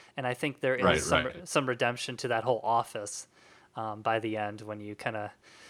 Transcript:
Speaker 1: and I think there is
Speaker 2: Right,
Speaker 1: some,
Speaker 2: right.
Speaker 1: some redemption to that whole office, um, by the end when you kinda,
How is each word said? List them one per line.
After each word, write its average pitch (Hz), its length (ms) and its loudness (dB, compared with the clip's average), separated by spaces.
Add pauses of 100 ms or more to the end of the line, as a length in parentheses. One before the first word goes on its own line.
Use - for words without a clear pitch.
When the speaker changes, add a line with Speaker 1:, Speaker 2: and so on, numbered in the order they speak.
(180)
Speaker 1:
and 131 80 -4
I 123 80 0
think 139 280 -4
there 131 140 4
is - 80 0
Speaker 2:
Right, 85 160 6
Speaker 1:
some, 78 260 2
Speaker 2:
right. 175 220 -10
Speaker 1:
some 135 220 2
redemption 123 480 0
to 131 120 -2
that 113 140 2
whole 120 200 2
office, 113 640 0 (480)
um, 110 260 -6
by 113 160 2
the 110 180 -2
end 107 260 -4
when 107 180 -10
you 104 160 -10
kinda, 104 360 -4 (380)